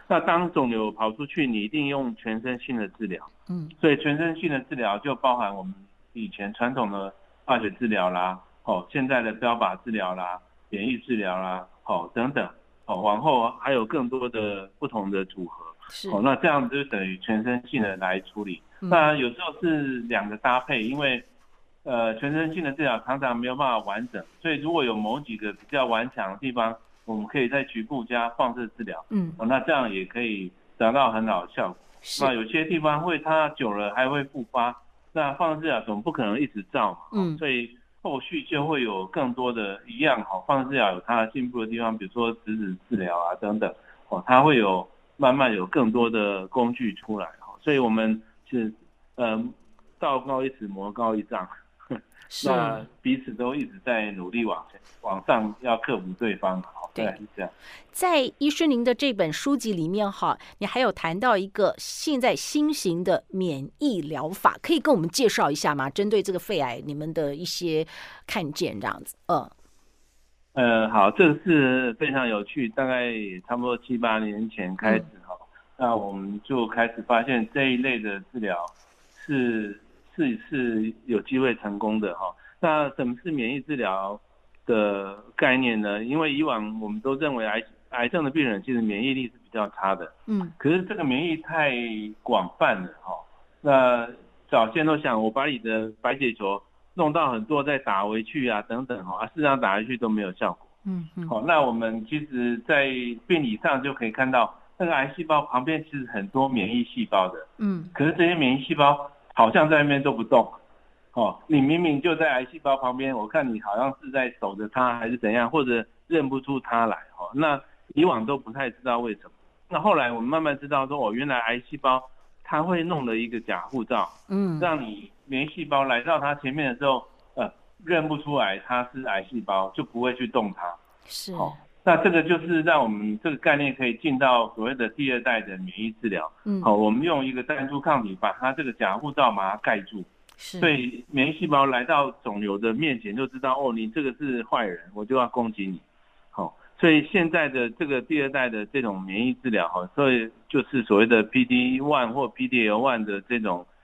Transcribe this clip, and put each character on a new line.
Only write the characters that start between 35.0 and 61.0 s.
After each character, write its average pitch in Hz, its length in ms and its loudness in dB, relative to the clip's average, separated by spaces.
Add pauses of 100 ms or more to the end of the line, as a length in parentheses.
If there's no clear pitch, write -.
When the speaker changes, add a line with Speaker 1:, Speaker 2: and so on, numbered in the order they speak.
Speaker 1:
那 147 200 0
放 160 220 0
射 156 80 -6
治 160 60 -4
疗 120 120 0
总 107 220 -4
不 151 100 -2
可 139 100 -2
能 107 160 0
一 143 100 0
直 101 220 -10
照 107 220 0
嘛， - 60 -16 (140)
Speaker 2:
嗯。 175 260 -2
Speaker 1:
所 156 100 -4
以 120 220 -2 (320)
后 190 180 -4
续 151 240 -6
就 147 200 -2
会 151 180 0
有 101 240 -2
更 127 280 -2
多 123 180 -2
的 101 360 -6
一 117 100 -12
样， 135 220 4 (100)
哦， 95 160 -6
放 139 160 2
射 127 60 -6
治 139 80 -2
疗 104 160 4
有 90 80 -6
它 113 260 2
进 123 240 -4
步 120 120 -4
的 110 40 -2
地 113 140 -4
方， 113 160 -2
比 104 80 -10
如 92 80 -12
说 117 180 0 (140)
质 107 120 -4
子 95 200 -4 (120)
治 117 80 0
疗 90 220 -2
啊 85 220 -2
等 107 180 -2
等， 104 160 -2 (360)
哦， 90 140 -4
它 127 160 6
会 147 160 6
有 95 320 2 (280)
慢 131 180 4
慢 131 180 2
有 92 140 -2
更 113 240 2
多 117 180 2
的 101 380 -2
工 120 260 0
具 117 220 -4
出 107 240 -8
来， 90 80 -6 (140)
哦， - 200 -20
所 151 120 0
以 139 60 4
我 123 100 4
们 110 340 0 (260)
是， 113 240 -2 (440)
呃， 113 260 -2 (560)
道 139 220 -2
高 131 240 -4
一 135 60 -2
尺， 107 180 -10
魔 98 240 -10
高 113 240 0
一 104 80 -2
丈。 95 220 -8 (840)
Speaker 2:
是。 - 200 -8
Speaker 1:
<laughs> 131 40 2
那 113 340 -2 (160)
彼 127 200 0
此 120 100 -12
都 123 220 -4
一 143 100 -4
直 - 80 -12 (120)
在 107 280 0
努 92 180 -8
力 117 140 0
往 90 260 -4
前， - 100 -20 (200)
往 95 260 -6
上 110 340 2
要 120 180 0
克 117 200 -2
服 92 60 -10 (140)
对 104 180 -2
方， 92 240 -2
哦， - 340 -14
Speaker 2:
对。 110 100 -4
Speaker 1:
大 98 60 -2
概 95 60 -8
是 104 80 -16 (100)
这 101 80 -10
样。 90 80 -6 (400)
Speaker 2:
在 320 480 2
医 285 100 2
师 320 180 2
您 240 180 4
的 247 100 4
这 269 180 0
本 208 200 0
书 277 240 0
籍 220 160 -2
里 165 160 0
面 196 220 0
哈， 175 280 0 (200)
你 208 80 -4
还 240 120 -4
有 240 140 4
谈 165 260 -4